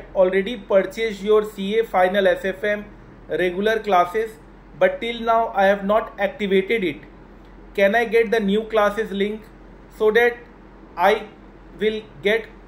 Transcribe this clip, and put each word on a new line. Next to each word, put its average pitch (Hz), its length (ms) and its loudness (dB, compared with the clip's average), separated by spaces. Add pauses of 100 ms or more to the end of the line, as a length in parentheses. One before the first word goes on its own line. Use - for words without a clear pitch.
(160)
already 190 380 2 (160)
purchased 196 540 -2
your 214 160 4
C 202 320 -6
A 226 220 0
final 190 320 2
S 180 180 0
F 190 200 -6
M 208 140 -2 (600)
regular 208 460 0
classes, 196 400 2 (560)
but 185 80 4
till 233 300 -8
now 226 220 2 (160)
I 196 40 4
have 196 220 2
not 208 160 2
activated 196 840 -2
it। 156 140 -4 (840)
Can 196 160 4
I 233 180 0
get 226 180 2
the 233 80 2
new 208 220 0
classes 214 500 0
link 202 260 -4 (640)
so 214 100 4
that 240 200 4 (680)
I 190 140 4 (680)
will 214 180 -2 (260)
get 220 140 0 (260)